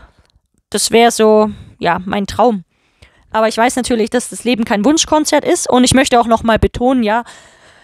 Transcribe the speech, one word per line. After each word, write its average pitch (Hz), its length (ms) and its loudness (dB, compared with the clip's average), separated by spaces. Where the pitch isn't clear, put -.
Das - 180 -4
wär 226 220 4
so, 214 400 2
ja, 170 280 -2
mein 202 200 -4
Traum. 208 380 0
Aber 220 180 0
ich 220 100 -4
weiß 233 180 0
natürlich, 233 340 -2
dass - 200 -4
das - 160 -12
Leben 233 200 -2
kein 208 180 -2
Wunschkonzert 302 640 0
ist. - 240 -2
Und 247 140 4
ich - 100 2
möchte 254 260 2
auch 226 60 2
noch 226 160 0
mal 220 160 0
betonen, 240 460 0
ja, 220 200 -2